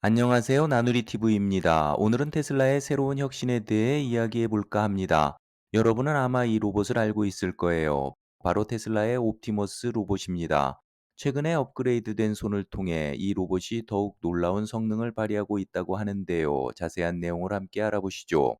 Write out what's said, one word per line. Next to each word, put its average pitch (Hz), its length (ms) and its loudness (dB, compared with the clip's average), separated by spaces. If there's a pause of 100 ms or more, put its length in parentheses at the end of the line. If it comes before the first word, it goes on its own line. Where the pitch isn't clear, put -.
안녕하세요. 123 680 4
나누리 120 340 2
티브이입니다. 95 920 2
오늘은 120 360 2
테슬라의 139 500 2
새로운 139 380 -2
혁신에 127 460 -2
대해 113 360 2
이야기해 117 460 0
볼까 107 380 0
합니다. 85 520 2 (380)
여러분은 113 400 4
아마 127 300 2
이 110 160 2
로봇을 104 380 0
알고 107 260 2
있을 95 320 -2
거예요. 78 580 0 (300)
바로 92 200 2
테슬라의 110 520 -2
옵티머스 110 720 -4
로봇입니다. 90 920 -2 (360)
최근에 143 380 -2
업그레이드된 117 800 0
손을 101 280 -4
통해 80 540 -4
이 98 180 -2
로봇이 92 540 -2
더욱 101 320 -2
놀라운 87 460 0
성능을 110 480 -4
발휘하고 104 440 -2
있다고 92 380 -4
하는데요. 85 800 -2
자세한 87 420 -4
내용을 87 340 -4
함께 98 300 -6
알아보시죠. 92 760 0